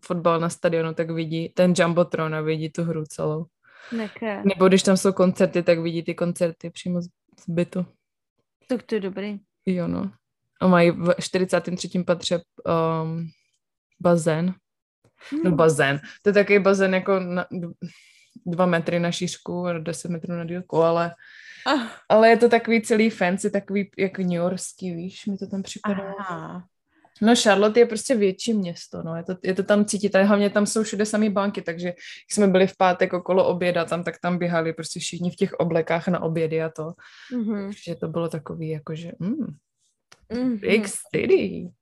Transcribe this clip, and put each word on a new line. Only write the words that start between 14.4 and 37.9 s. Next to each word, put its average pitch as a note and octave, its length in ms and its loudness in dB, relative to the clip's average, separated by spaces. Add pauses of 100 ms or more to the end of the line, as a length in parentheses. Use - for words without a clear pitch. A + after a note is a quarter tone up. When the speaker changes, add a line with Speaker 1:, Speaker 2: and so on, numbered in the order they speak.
Speaker 1:
No, D4 80 -4 (100)
Speaker 2:
Hmm. D#3 60 4
Speaker 1:
bazén. C#3+ 440 4 (220)
To - 60 2
je G3+ 40 2
takový G3 260 6
bazén F#3+ 360 4
jako F#3 260 0
na, F3+ 260 -4 (1000)
dva F3+ 200 0
metry E3+ 340 0
na E3+ 120 0
šířku F3 540 -6
a F3 120 -4
deset E3 320 -10
metrů F3 240 -6
na E3+ 100 -8
délku, F3 380 -6
ale, E3+ 320 2 (540)
Speaker 2:
Ah. C4 200 0 (200)
Speaker 1:
ale A3 200 8
je A3+ 80 8
to A#3 120 6
takový A3+ 340 4
celý A3 280 2
fancy, G3 400 0
takový G3 480 -4
jak F#3+ 200 -2
newyorský, F3+ 760 -4
víš, F3 320 -10
mi G3 100 -6
to F#3+ 100 -10
tam G3 160 -8
připadalo. G3 560 -8
Speaker 2:
Aha. F3 460 -10 (580)
Speaker 1:
No, A3+ 140 8
Charlotte G#3+ 440 4
je A#3+ 60 8
prostě A3 300 -2
větší G3+ 380 0
město, F3 480 -6
no, E3 140 -8
je E3 80 -10
to, F#3 180 -8
je F#3 120 -2
to F#3+ 80 -2
tam G#3 220 4
cítit, G3 300 -4
a F#3+ 80 6
hlavně G3+ 280 4
tam G#3 160 2
jsou A3 160 -2
všude G#3+ 240 -2
samý G#3+ 240 0
banky, G3 320 -2
takže F3 280 -6
když - 340 -16 (100)
jsme G#3 120 4
byli F#3 200 6
v F#3+ 100 -4
pátek F#3 360 2
okolo F3+ 360 0
oběda F3 360 0
tam, E3 200 -4
tak - 140 -8
tam F3 200 -2
běhali E3+ 340 -2
prostě D#3+ 280 -10
všichni F3 300 -4
v F3 60 -14
těch G3 160 -2
oblekách E3 560 0
na F3 140 0
obědy D#3+ 400 -2
a D#3+ 60 -4
to. D#3+ 240 -10 (400)
Speaker 2:
Mhm. G#3+ 340 -4
Speaker 1:
Takže G3 280 -10